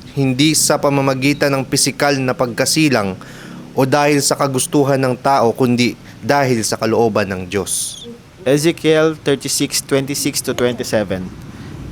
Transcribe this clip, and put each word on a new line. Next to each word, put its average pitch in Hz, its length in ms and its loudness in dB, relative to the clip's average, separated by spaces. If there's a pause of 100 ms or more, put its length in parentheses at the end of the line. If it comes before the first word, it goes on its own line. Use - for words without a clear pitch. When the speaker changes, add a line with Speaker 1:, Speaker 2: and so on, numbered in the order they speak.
(140)
Speaker 1:
hindi 139 400 2
sa 151 240 2
pamamagitan 139 720 0
ng 135 160 0
pisikal 143 480 0
na 131 160 0
pagkasilang 123 880 0 (560)
o 131 80 2
dahil 147 400 2
sa - 160 0
kagustuhan 135 640 0
ng 127 160 0
tao, 135 320 2
kundi 120 480 2 (240)
dahil 127 400 2
sa 110 160 -2
kalooban 107 560 2
ng 92 160 -6
Diyos. - 560 -4 (400)
Speaker 2:
Ezekiel 156 800 2
thirty-six, 139 560 -2
twenty-six 139 560 -2
to 127 160 -2
twenty-seven. 110 720 -2 (640)